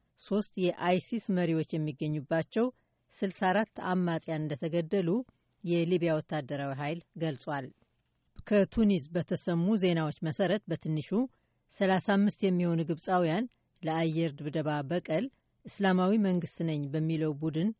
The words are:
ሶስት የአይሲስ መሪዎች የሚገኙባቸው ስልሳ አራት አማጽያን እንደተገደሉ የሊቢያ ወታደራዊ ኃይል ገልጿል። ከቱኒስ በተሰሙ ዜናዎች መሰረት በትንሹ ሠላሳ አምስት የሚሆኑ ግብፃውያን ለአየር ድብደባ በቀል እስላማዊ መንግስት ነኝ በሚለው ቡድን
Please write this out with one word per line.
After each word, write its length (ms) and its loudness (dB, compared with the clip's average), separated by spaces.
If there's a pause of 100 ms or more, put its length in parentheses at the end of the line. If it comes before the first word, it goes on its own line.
(200)
ሶስት 380 -2
የአይሲስ 720 0
መሪዎች 400 0
የሚገኙባቸው 960 -2 (480)
ስልሳ 320 -6
አራት 380 0
አማጽያን 580 0
እንደተገደሉ 680 -2 (540)
የሊቢያ 500 2
ወታደራዊ 640 -4
ኃይል 240 -6 (180)
ገልጿል። 480 -4 (720)
ከቱኒስ 720 2
በተሰሙ 540 -2 (120)
ዜናዎች 460 0
መሰረት 420 0
በትንሹ 440 -4 (640)
ሠላሳ 380 2
አምስት 320 4
የሚሆኑ 420 2
ግብፃውያን 600 0 (360)
ለአየር 500 0
ድብደባ 380 -4 (120)
በቀል 420 -2 (400)
እስላማዊ 540 2
መንግስት 460 0
ነኝ 240 -2
በሚለው 460 0
ቡድን 340 0 (120)